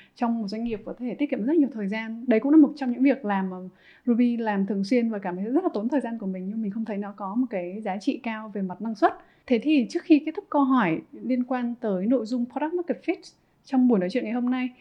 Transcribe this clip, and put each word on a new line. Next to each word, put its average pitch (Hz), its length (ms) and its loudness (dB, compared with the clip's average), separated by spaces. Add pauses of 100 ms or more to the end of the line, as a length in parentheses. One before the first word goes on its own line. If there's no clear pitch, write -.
(160)
trong 233 260 -2
một 202 60 -4
doanh 214 160 -6
nghiệp 226 220 -4
có - 80 -8
thể 240 220 -6
tiết 285 140 -2
kiệm 240 140 -2
rất 277 120 2
nhiều 294 180 4
thời 214 140 -4
gian. 226 400 -6
Đấy 220 120 6
cũng 269 120 2
là 311 60 10
một 294 180 8
trong 254 160 -4
những 240 120 0
việc 269 220 4
làm 190 240 0
mà 185 80 -10 (480)
Ruby 240 320 2
làm 208 280 0
thường 196 180 -2
xuyên 233 260 2
và 214 100 -4
cảm 180 160 -4
thấy 190 100 -4
rất 269 180 2
là 359 100 2
tốn 220 160 -2
thời 277 120 2
gian 233 160 -6
của 220 80 -8
mình, 185 220 -6
nhưng 226 140 -6
mình 208 100 -4
không 220 140 -4
thấy 208 120 -6
nó 202 140 -6
có 202 240 -8
một 254 140 2
cái 185 320 -6
giá 202 160 -4
trị 233 260 -2
cao 220 300 -8
về 208 80 -4
mặt 185 200 -6
năng 220 140 -6
suất. - 180 2 (340)
Thế 240 160 2
thì 277 260 2
trước 339 140 -4
khi 302 220 6
kết 311 100 -6
thúc 403 140 -10
câu 294 140 2
hỏi 247 380 2 (100)
liên 247 320 -2
quan 247 380 -4
tới 196 240 -2
nội 233 200 2
dung 240 200 -2
Product 294 280 -4
Market 349 320 -2
Fit - 280 -6 (300)
trong 254 240 4
buổi 233 120 6
nói 180 100 0
chuyện 240 140 -2
ngày 214 100 -4
hôm 247 160 -2
nay, 254 200 -2 (120)